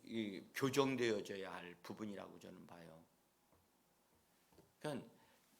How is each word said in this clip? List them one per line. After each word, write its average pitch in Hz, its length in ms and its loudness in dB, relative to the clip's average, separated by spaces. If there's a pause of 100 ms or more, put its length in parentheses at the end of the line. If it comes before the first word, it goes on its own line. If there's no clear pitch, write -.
이 107 380 -2 (120)
교정되어져야 120 1000 4
할 87 300 -8
부분이라고 95 560 -6
저는 90 280 -14
봐요. 82 380 -14 (1700)
그러니까 135 280 -2 (540)